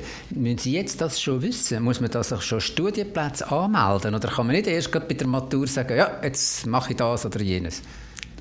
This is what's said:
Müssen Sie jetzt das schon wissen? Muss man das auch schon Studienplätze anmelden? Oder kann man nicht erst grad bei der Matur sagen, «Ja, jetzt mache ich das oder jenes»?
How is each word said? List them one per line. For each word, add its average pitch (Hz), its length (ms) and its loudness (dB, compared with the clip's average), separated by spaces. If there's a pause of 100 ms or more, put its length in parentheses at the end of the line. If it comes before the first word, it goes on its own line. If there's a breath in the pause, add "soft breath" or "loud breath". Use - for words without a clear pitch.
(300 loud breath)
Müssen 120 300 0
Sie 127 140 -2
jetzt 190 280 -2
das 160 200 0
schon 131 200 0
wissen? 143 420 0
Muss 120 180 2
man 117 100 0
das 117 220 0
auch 98 80 -2
schon 110 200 0
Studienplätze 185 880 -2
anmelden? 113 640 4
Oder 110 160 0
kann 117 180 0
man 131 80 4
nicht 208 120 2
erst 165 240 0
grad 156 160 0
bei 156 80 0
der 135 120 0
Matur 135 400 0
sagen, 127 300 0
«Ja, - 260 4
jetzt - 440 -2
mache 127 240 2
ich 120 60 -2
das 117 280 2
oder 107 160 -2
jenes»? 92 400 0 (600 loud breath)